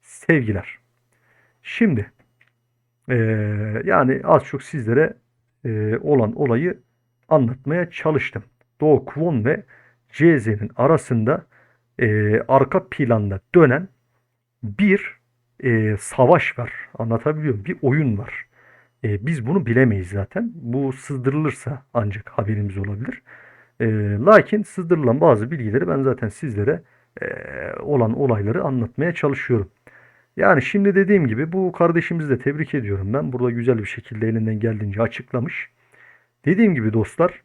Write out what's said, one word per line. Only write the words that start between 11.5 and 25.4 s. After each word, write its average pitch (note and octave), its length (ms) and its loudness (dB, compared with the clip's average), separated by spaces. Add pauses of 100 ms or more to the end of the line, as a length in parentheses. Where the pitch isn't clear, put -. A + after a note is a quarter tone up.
e, G#2+ 480 2
arka C3+ 440 2
planda G#2+ 480 0 (160)
dönen D3 320 6 (760)
bir, F#3+ 540 0 (460)
e, A2 360 2
savaş - 600 2
var. A#2+ 120 -8 (280)
Anlatabiliyor C#3 540 -2
muyum? G2+ 120 -8
Bir F3+ 160 -6
oyun C3+ 360 0
var. - 280 -12 (580)
E, G#2 220 -4
biz C#3 220 -4
bunu D#3 180 0
bilemeyiz A2 440 2
zaten. G#2 460 -6
Bu C3+ 380 -4
sızdırılırsa C#3 880 -4 (120)
ancak G#2+ 360 -4
haberimiz G#2 480 -4
olabilir. G#2 440 -8 (580)
E, A2+ 80 0 (320)
lakin G#3 440 6
sızdırılan D#3+ 580 0
bazı B2 300 4